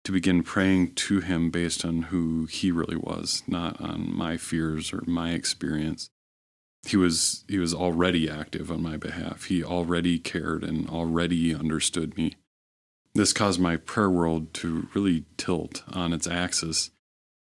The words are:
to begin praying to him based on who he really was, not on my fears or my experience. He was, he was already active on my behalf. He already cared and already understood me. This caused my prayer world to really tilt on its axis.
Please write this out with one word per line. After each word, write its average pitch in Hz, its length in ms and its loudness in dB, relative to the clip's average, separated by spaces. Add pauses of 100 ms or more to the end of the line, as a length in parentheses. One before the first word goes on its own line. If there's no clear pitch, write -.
to - 80 -4
begin 90 300 4
praying 92 520 4
to - 260 2
him 85 300 0
based 85 340 -2
on 82 200 0
who 80 420 0
he 92 240 -2
really 82 260 0
was, 85 500 -4
not 85 340 -2
on 82 340 -4
my 85 220 -2
fears 80 560 -2
or - 140 -6
my 85 240 0
experience. 78 800 -4 (760)
He - 120 0
was, 87 520 2
he 101 100 0
was 85 140 0
already 85 560 2
active 76 420 -8
on 82 120 -4
my 80 140 -4
behalf. 80 480 -8
He 90 180 0
already 87 560 2
cared 80 460 -4
and 80 260 -2
already 82 640 2
understood 80 640 -2
me. 82 180 0 (800)
This 101 180 4
caused 98 280 2
my 85 160 4
prayer 101 340 2
world 82 440 2
to 82 400 -4
really 92 300 2 (120)
tilt - 520 -4
on 90 240 -2
its 85 140 -2
axis. 85 640 -2 (580)